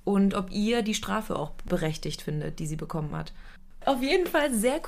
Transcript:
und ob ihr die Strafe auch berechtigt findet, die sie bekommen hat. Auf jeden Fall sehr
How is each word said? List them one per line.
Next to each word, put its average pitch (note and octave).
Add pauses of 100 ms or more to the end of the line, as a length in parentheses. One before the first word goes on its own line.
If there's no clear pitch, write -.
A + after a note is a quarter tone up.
und G3
ob F#3
ihr A3+
die G#3+
Strafe G3+
auch C#3+ (160)
berechtigt D#3+
findet, D3+
die D#3+
sie D#3
bekommen D#3
hat. D#3 (520)
Auf B3+
jeden E4+
Fall D4
sehr B3